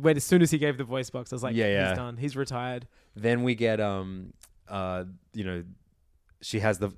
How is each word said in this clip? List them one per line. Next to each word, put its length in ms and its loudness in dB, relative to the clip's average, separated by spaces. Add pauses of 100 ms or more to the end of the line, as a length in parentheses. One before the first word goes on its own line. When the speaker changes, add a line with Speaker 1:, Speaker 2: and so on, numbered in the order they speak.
Speaker 1:
When, 160 6
as 60 -2
soon 180 6
as 80 6
he 80 2
gave 220 0
the 40 -2
voice 280 -6
box, 200 -10
I 40 -8
was 80 -8
like, 120 -2
Speaker 2:
Yeah, 120 4
yeah. 220 4
Speaker 1:
"He's 80 0
done. 200 -6
He's 180 -6
retired." 520 -6 (280)
Speaker 2:
Then 280 2
we 100 4
get, 260 2
um, 540 -4 (340)
uh, 360 -4 (300)
you 100 -6
know, 200 -6 (800)
she 200 -4
has 180 2
the, 180 -2